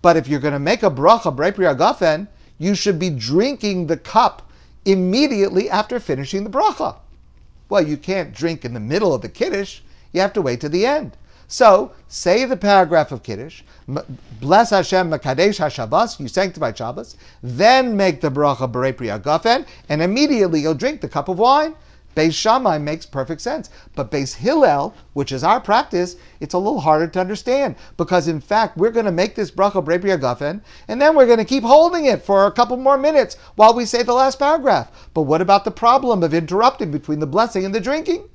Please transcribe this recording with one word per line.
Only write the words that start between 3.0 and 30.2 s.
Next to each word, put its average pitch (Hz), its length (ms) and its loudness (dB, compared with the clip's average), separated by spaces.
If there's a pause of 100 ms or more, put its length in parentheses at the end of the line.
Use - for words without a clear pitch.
drinking 180 760 -2
the 156 100 -2
cup - 540 -2 (340)
immediately 196 840 0
after 220 320 -4
finishing 147 440 -6
the 214 60 -12
bracha. - 460 -2 (720)
Well, 151 180 0
you 151 100 -6
can't 156 380 -6
drink 160 300 -6
in 120 100 -8
the 113 60 -10
middle 160 340 -2
of 110 80 -6
the 110 60 -12
Kiddush. 202 520 -6 (320)
You 175 100 -2
have 196 120 -2
to 202 80 -2
wait 123 200 -4
to 151 60 -6
the 180 180 0
end. 285 300 -4 (300)
So, - 460 4 (160)
say 214 360 0
the 247 120 -2
paragraph 175 560 2
of 120 100 -12
Kiddush, 117 400 -12 (260)
M-, 127 300 -8 (220)
bless 180 300 4
Hashem, 185 400 0
Mekadesh 151 480 -2
HaShabbos, 151 640 -2
you 131 80 -10
sanctify 165 440 -4
Shabbos, 135 440 -12 (260)
then 220 540 2
make 185 240 0
the 151 100 0
bracha 131 400 -2
Borei 127 260 -2
Pri 120 120 -8
Hagafen, 160 580 0 (220)
and 151 120 -2
immediately 196 600 0
you'll 156 140 -2
drink 254 260 -4
the - 80 -10
cup 165 200 -6
of 180 100 -6
wine. 294 360 2 (420)
Beis 160 180 0
Shammai 220 440 0
makes 151 280 -8
perfect 143 340 -6
sense. 269 300 -8 (240)
But 131 160 -6
Beis 139 240 -4
Hillel, 180 600 2 (180)
which 139 180 -6
is 131 140 -6
our 220 160 2
practice, 196 560 -2 (240)
it's 156 140 -10
a 180 40 0
little 208 220 -2
harder 156 260 2
to 180 140 -4
understand, 220 560 -2 (200)
because 170 300 0
in 160 140 -4
fact, 214 360 -2
we're 202 140 0
gonna 220 220 -2
make 185 220 -2
this 208 160 -6
bracha 196 340 0
Borei 170 160 0
Pri 190 100 -2
Hagafen, 143 500 -4 (280)